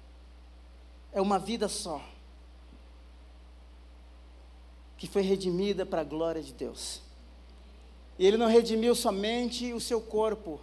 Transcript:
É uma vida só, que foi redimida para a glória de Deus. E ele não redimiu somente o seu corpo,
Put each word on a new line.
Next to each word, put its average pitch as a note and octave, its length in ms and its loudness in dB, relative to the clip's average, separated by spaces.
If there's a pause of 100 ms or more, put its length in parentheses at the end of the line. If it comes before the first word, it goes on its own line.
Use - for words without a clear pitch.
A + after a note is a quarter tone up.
(1120)
É G3 80 0
uma G3 160 2
vida G#3 300 -2
só, D#3 340 -6 (3000)
que F3 100 -12
foi G3+ 140 0
redimida F#3+ 640 0
para F3+ 160 -2
a D3+ 40 -6
glória D#3+ 360 -4
de C#3 120 -14
Deus. - 480 -10 (1160)
E F#3 80 4
ele G#3 120 8
não A#3 100 4
redimiu A3+ 480 6
somente A#3+ 800 -2
o A#3 60 -6
seu A3+ 200 -2
corpo, G#3+ 640 -2